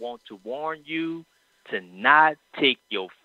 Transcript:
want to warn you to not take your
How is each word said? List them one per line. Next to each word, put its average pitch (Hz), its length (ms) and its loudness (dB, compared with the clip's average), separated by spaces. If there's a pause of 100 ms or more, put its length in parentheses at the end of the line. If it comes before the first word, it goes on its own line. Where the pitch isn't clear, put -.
want 117 280 -10
to 107 140 -16
warn 151 420 -8
you 165 400 -6 (460)
to 104 120 -4
not 147 540 4 (220)
take 131 200 2 (100)
your 95 200 -6 (160)